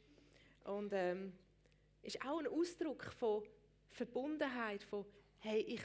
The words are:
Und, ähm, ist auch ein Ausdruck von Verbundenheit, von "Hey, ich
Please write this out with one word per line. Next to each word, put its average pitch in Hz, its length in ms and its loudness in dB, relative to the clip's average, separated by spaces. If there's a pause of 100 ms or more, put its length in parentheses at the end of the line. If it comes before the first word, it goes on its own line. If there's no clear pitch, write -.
(640)
Und, 202 300 -2
ähm, 185 400 2 (680)
ist - 220 -6
auch 294 140 0
ein 294 80 0
Ausdruck 320 680 0
von 214 300 2 (480)
Verbundenheit, 247 920 0
von 202 220 -4 (360)
"Hey, 220 200 4
ich - 240 0